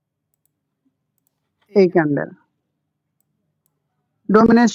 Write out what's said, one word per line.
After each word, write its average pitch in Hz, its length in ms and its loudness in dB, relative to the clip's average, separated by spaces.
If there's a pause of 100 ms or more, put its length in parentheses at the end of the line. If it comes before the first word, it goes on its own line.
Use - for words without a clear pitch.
(1700)
এই 190 200 2
ক্যান্ডেল। 147 360 -4 (2000)
ডোমিনেন্স 226 460 2